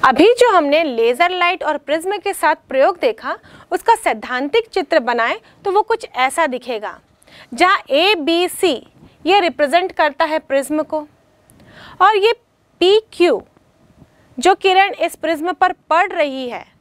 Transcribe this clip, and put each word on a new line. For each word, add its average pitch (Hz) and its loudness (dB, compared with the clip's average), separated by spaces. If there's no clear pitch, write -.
अभी 320 6
जो 480 4
हमने 320 2
लेजर 247 0
लाइट 359 -2
और 294 -4
प्रिज्म 330 -6
के 392 -6
साथ 320 -2
प्रयोग 311 0
देखा, 262 -4
उसका 403 2
सैद्धांतिक 285 -4
चित्र 330 -2
बनाएं 240 -2
तो 403 -4
वो 403 2
कुछ 453 -4
ऐसा 269 -2
दिखेगा, 240 -8
जहाँ 359 2
ए 359 2
बी 330 -2
सी - -2
ये 381 4
रिप्रेजेंट 339 0
करता 311 -2
है 311 -4
प्रिज्म 277 -4
को, 302 -8
और 415 4
ये 403 2
पी 403 4
क्यू 330 0
जो 349 2
किरण 381 0
इस 330 -6
प्रिज्म 320 -4
पर 359 0
पड़ 349 0
रही 277 -6
है 214 -14